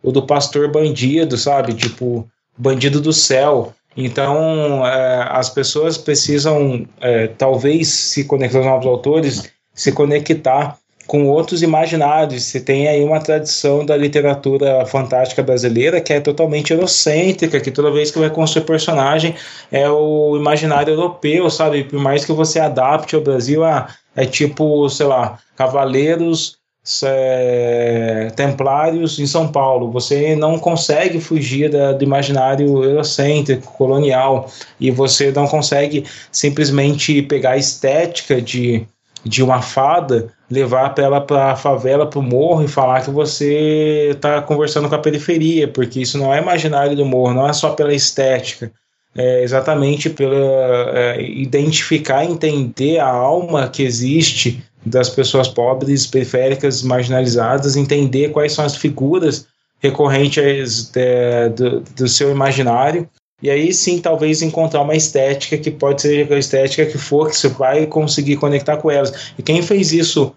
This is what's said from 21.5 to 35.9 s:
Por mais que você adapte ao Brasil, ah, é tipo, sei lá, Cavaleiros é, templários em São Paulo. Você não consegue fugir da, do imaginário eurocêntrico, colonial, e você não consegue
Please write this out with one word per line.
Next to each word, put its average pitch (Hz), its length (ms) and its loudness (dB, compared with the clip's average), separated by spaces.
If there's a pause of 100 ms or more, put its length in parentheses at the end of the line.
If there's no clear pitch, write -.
Por 143 140 -6
mais 139 240 0
que 160 100 -2
você 156 260 0
adapte 147 560 0
ao 151 60 2
Brasil, 139 420 0
ah, 156 240 0 (280)
é 127 100 0
tipo, 147 640 0
sei 143 180 -2
lá, 120 320 -2 (160)
Cavaleiros 139 1040 0 (420)
é, 120 1300 0
templários 143 840 0
em 143 80 -2
São 160 200 0
Paulo. 135 440 0
Você 143 440 0
não 156 220 0
consegue 165 600 0
fugir 147 500 -2
da, 139 240 2
do 139 100 -2
imaginário 139 800 2
eurocêntrico, 143 880 0
colonial, 135 760 2 (300)
e 131 100 2
você 135 420 2
não 143 160 0
consegue 147 580 0 (260)